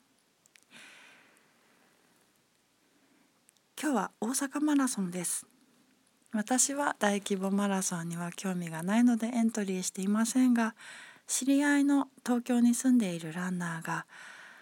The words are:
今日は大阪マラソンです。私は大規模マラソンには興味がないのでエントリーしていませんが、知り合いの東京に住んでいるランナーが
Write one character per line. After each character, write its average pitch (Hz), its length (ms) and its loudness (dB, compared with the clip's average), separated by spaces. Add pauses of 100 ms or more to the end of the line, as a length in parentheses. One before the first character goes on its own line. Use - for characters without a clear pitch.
(3750)
今 302 80 -2
日 262 60 0
は 185 240 -2
大 214 80 -4
阪 277 320 -4
マ 302 160 2
ラ 269 100 4
ソ 233 160 -4
ン 180 80 -4
で 175 140 -6
す。 - 200 -6 (880)
私 247 400 0
は 285 280 -2
大 202 200 2
規 202 140 -4
模 190 160 -2
マ 202 160 0
ラ 190 160 0
ソ 175 200 -6
ン 170 80 -8
に 170 60 -8
は 175 140 -8
興 185 240 -6
味 175 160 -6
が 160 140 -8
な 202 140 2
い 240 40 6
の 240 140 6
で 220 100 -4
エ 233 160 -2
ン 226 80 2
ト 208 140 -4
リ 190 160 -4
ー - 20 -4
し - 80 -6
て 190 120 -8
い 190 60 -2
ま 214 160 0
せ 254 220 2
ん 247 80 4
が、 226 220 0 (500)
知 - 200 -4
り 277 180 4
合 285 140 4
い 285 60 4
の 285 240 4 (160)
東 240 200 0
京 240 160 2
に 240 160 6
住 254 180 4
ん 247 40 6
で 185 180 0
い - 20 -6
る 165 140 -8
ラ 180 180 -4
ン 180 80 -4
ナ 170 220 -4
ー - 40 -10
が 165 220 -6 (560)